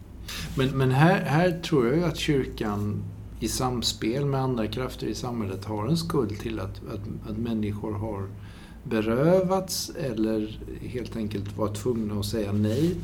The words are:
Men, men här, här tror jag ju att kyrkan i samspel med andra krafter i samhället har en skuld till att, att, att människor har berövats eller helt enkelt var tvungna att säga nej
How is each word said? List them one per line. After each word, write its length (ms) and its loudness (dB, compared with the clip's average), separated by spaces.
Men, 120 2
men 120 4
här, 340 6
här 360 4
tror 260 4
jag 100 4
ju 80 2
att 120 0
kyrkan 880 0
i 80 0
samspel 760 0
med 140 2
andra 260 2
krafter 400 -4
i 80 -2
samhället 500 -4
har 240 -2
en 80 4
skuld 420 0
till 220 -4
att, 280 -6
att, 420 -8
att 80 -4
människor 540 -2
har 360 -4
berövats 1040 4
eller 680 0
helt 360 -6
enkelt 400 -4
var 180 0
tvungna 460 -2
att 60 -2
säga 260 0
nej 520 2